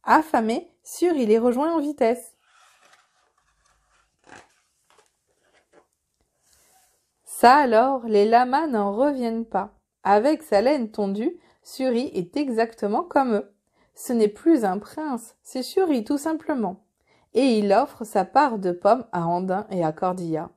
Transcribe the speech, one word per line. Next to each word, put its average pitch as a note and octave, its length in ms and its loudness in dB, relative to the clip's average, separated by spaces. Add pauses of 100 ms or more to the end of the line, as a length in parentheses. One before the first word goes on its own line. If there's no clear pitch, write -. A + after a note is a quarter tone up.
Affamé, A#3+ 680 0 (120)
Suri D#4+ 420 -2
les G#3+ 140 4
rejoint B3 340 0
en E4 60 0
vitesse. C4 560 -2 (4000)
Ça A#3+ 320 6
alors, B3+ 500 2
les G#3 200 2
lamas B3+ 420 2
n'en G#3 240 -2
reviennent A#3 540 -2
pas. - 320 -8 (260)
Avec A3 380 2
sa G3+ 200 0
laine A#3+ 300 0
tondue, G#3+ 480 -4 (220)
Suri C4 520 -4
est F3+ 240 -6
exactement A#3 680 -4
comme C4+ 320 0
eux. - 200 -8 (400)
Ce - 180 -8
n'est A3 140 2
plus B3 380 2
un F#3 120 -2
prince, C4 640 -10
c'est B3+ 220 -10
Suri D4+ 400 0
tout C#4+ 160 -4
simplement. C#4+ 680 -6 (480)
Et A#3+ 240 2
il G3+ 160 2
offre A#3+ 300 0
sa G3+ 200 -2
part C4 360 2
de F#3 120 -2
pommes G#3 400 0
à F3 140 -4
Andin F#3 460 -4
et F3+ 120 -2
à D#3 80 0
Cordilla. F3 640 -4